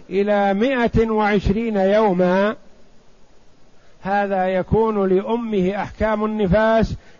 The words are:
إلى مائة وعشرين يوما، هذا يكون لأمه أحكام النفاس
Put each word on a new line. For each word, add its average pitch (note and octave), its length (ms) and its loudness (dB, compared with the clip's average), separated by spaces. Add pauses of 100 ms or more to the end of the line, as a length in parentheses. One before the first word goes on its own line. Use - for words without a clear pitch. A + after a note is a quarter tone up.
(100)
إلى G3+ 440 0
مائة A3+ 560 0
وعشرين G#3+ 680 0
يوما، G3 800 2 (1500)
هذا G3 460 0
يكون G3 600 0
لأمه G3+ 760 -2
أحكام G#3+ 420 -4
النفاس G#3+ 680 0 (260)